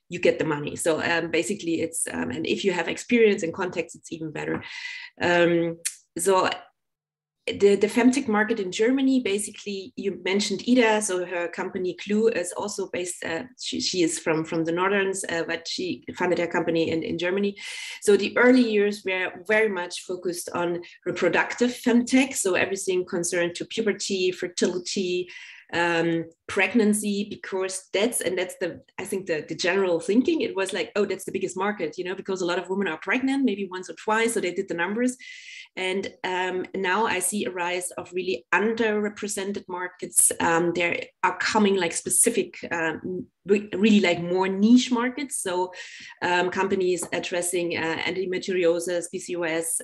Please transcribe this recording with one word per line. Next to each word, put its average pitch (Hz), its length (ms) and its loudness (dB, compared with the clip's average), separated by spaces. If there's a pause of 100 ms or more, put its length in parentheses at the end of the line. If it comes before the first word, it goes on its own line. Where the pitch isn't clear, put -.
you 175 120 -8
get - 180 4
the 147 60 0
money. 147 320 -2
So, 156 260 0
um, 165 300 0
basically 165 480 -2
it's, - 320 -4
um, 165 180 -4
and 160 160 -4
if 202 180 -2
you 196 80 4
have 170 140 -2
experience 208 560 2
and 165 100 -4
context, 180 440 -6
it's - 160 -16
even 160 180 -8
better. 156 320 -6 (580)
Um, 170 580 4 (380)
so 185 320 4 (960)
the, 202 280 6
the 202 140 2
femtech 247 400 4
market 214 320 2
in 185 100 -4
Germany, 262 500 4
basically, 202 760 -4
you 190 280 -4
mentioned 196 440 0
Ida, 220 340 6
so 180 220 -2
her 175 240 -4
company 180 480 -4
Clue 214 320 2
is 175 240 -2
also 196 380 -6
based, 180 340 -6
uh, 165 200 -4 (160)
she, - 200 -6
she 180 220 0
is 160 160 2
from, 160 260 0
from 165 200 -2
the 165 60 0
Northerns, 190 580 0
uh, 165 180 -2
but 165 200 -6
she - 380 -6 (120)
founded 180 220 0
her 170 80 0
company 165 440 0
in, 160 120 0
in 170 160 -4
Germany. 196 380 0 (440)
So 202 160 6
the 196 220 -2
early 247 240 8
years 208 420 2
were 185 240 -2 (200)
very 220 200 4
much 175 340 -4
focused 180 520 -6
on 175 280 -2 (220)
reproductive 180 680 2
femtech, 247 640 2
so 190 180 2
everything 190 500 0
concerned 175 520 -2
to 170 80 -8
puberty, 196 680 -2
fertility, 180 960 -4 (460)
um, 165 520 2 (200)
pregnancy, 208 800 2
because - 640 -6
that's, 220 280 0
and 185 180 -2
that's 180 220 -4
the, 165 220 -6 (160)
I 190 60 -10
think 190 220 -6
the, 151 220 -2
the 170 80 -6
general 180 420 2
thinking, 254 440 2
it 185 120 -4
was 190 200 -2
like, 175 220 -4
"Oh, 202 100 2
that's 190 180 -6
the 180 80 -10
biggest 185 240 -4
market," 190 400 -2
you 180 80 -8
know, 180 100 -6
because 190 280 -6
a 175 40 0
lot 180 120 0
of 180 100 -6
women 190 200 0
are 156 100 -4
pregnant, 262 460 0
maybe 202 260 0
once 185 180 -8
or 170 60 -12
twice, 226 400 0
so 202 60 0
they 175 120 -2
did 190 160 -4
the 165 60 -4
numbers. 208 420 0 (580)
And, 185 380 -4 (120)
um, 185 420 -2 (100)
now 190 300 2
I 180 140 0
see 202 260 -2
a 196 40 -4
rise 180 420 -4
of 175 200 -12
really 180 400 -4
underrepresented 214 1120 -2
markets. 180 720 -2
Um, 170 360 2
there 175 260 0 (240)
are 180 140 0
coming, 202 380 4
like, 170 180 0
specific, - 640 0 (120)
um, 170 540 -4 (220)
re-, 208 260 2
really, 208 280 6
like, 175 200 2
more 185 280 0
niche 226 440 6
markets. 254 480 -2
So, 180 320 -2 (480)
um, 180 300 2
companies 190 520 0 (120)
addressing, 175 640 -2
uh, 160 260 -2
endometriosis, 180 1040 0
P 185 80 -8
C 175 180 -6
O 170 80 -2
S, 165 400 -2